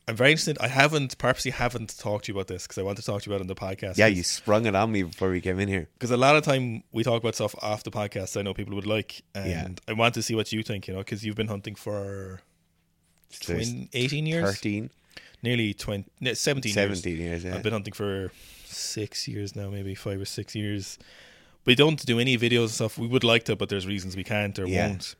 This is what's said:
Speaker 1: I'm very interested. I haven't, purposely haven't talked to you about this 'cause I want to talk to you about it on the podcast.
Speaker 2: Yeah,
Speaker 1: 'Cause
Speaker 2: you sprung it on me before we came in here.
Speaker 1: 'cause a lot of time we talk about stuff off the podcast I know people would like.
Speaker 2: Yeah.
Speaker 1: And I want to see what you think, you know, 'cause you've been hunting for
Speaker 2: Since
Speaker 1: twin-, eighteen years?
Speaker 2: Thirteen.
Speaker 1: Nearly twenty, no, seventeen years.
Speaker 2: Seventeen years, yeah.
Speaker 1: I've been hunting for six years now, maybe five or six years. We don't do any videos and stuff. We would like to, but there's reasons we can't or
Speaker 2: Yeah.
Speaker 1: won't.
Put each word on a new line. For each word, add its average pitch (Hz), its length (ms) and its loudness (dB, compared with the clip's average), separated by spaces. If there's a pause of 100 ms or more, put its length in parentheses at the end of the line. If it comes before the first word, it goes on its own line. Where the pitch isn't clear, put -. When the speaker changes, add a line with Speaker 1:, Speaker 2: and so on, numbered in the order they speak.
Speaker 1:
I'm 117 80 -4
very 127 160 6
interested. 156 280 2
I 113 80 0
haven't, 139 520 4
purposely 127 320 2
haven't 120 480 -4
talked 104 260 -4
to 107 60 -8
you 98 80 -6
about 95 80 -4
this 90 180 -8
'cause - 140 -10
I - 20 -2
want 98 160 -2
to 110 60 -12
talk 101 180 -2
to - 80 -10
you 101 60 -2
about 98 60 -2
it 92 100 -6
on 95 40 -4
the - 0 -
podcast. 98 420 -4
Speaker 2:
Yeah, 104 120 8
Speaker 1:
'Cause 98 80 4
Speaker 2:
you 87 60 0
sprung 110 420 2
it 104 80 2
on 107 180 4
me 101 120 2
before 90 260 -2
we 92 120 0
came 92 180 0
in 101 100 2
here. 95 180 -2 (120)
Speaker 1:
'cause 117 100 -4
a 120 80 2
lot 135 180 6
of 151 80 4
time 131 480 0
we 113 120 -2
talk 117 180 2
about 113 140 0
stuff 107 260 -2
off 107 220 -4
the 107 80 -8
podcast 104 440 -4
I 104 60 -2
know 98 140 -4
people 101 180 -8
would 98 140 -6
like. 107 340 -2 (140)
Speaker 2:
Yeah. 92 300 -4
Speaker 1:
And 92 220 -10
I 110 60 -6
want 117 220 4
to 117 80 -2
see 120 100 -2
what 107 180 0
you 107 120 -2
think, 101 240 -6
you - 80 -8
know, 95 80 -6
'cause 107 200 -8
you've 107 120 -4
been 110 140 -2
hunting 101 260 -8
for 98 680 -8 (880)
Speaker 2:
Since - 140 -14 (240)
Speaker 1:
twin-, 123 240 -8
eighteen 143 340 0
years? 160 200 2
Speaker 2:
Thirteen. 104 440 -2 (500)
Speaker 1:
Nearly 117 320 0
twenty, 101 320 -6 (160)
no, 127 140 0
seventeen 127 400 0
years. 101 240 2
Speaker 2:
Seventeen 85 180 -4
years, 85 260 -4
yeah. 90 120 -6
Speaker 1:
I've 92 80 -6
been 107 100 0
hunting 101 200 -6
for 98 380 -4 (360)
six - 600 -6
years 104 280 -6
now, 101 160 -6
maybe 98 240 -6
five 98 260 -6
or 98 40 -6
six - 300 -8
years. 104 440 -4 (640)
We 131 80 8
don't 147 320 6
do 117 140 4
any 127 180 4
videos 120 260 6
and 113 80 2
stuff. 113 280 -2
We 117 80 -2
would 123 160 4
like 117 220 6
to, 110 100 2
but 95 140 -2
there's 95 180 -2
reasons 95 280 -4
we 95 80 -6
can't 104 360 -2
or 92 80 -2
Speaker 2:
Yeah. 92 220 2
Speaker 1:
won't. 92 300 -8